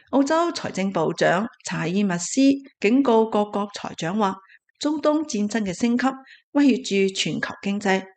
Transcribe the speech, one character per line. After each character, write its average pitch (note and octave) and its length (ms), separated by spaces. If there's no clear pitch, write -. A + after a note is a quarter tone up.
澳 C4+ 140
洲 D#4+ 260
財 - 220
政 G3 180
部 E3+ 220
長 E3+ 340
查 E3 180
爾 E3 100
密 F#3+ 260
斯 - 220
警 A#3+ 240
告 A3+ 220
各 G#3+ 180
國 G#3 240
財 - 260
長 E3+ 240
話， G#3+ 160
中 D4+ 200
東 D4+ 280
戰 G#3 200
爭 A3 140
嘅 F#3+ 100
升 A#3 240
級 B3 120
威 C#4+ 220
脅 G3 320
住 F#3+ 60
全 D#3 260
球 - 220
經 G3+ 160
濟， F#3+ 240